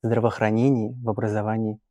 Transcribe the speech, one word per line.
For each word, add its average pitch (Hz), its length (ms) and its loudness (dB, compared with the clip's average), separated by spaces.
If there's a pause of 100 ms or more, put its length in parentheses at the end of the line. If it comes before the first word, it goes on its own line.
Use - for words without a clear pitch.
в - 60 -4
здравоохранении, 113 960 2
в 113 80 -4
образовании 107 680 -2 (100)